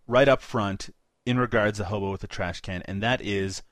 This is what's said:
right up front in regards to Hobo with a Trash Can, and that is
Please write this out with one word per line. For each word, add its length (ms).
right 220
up 140
front 520
in 140
regards 380
to 80
Hobo 260
with 140
a 20
Trash 320
Can, 260
and 180
that 180
is 500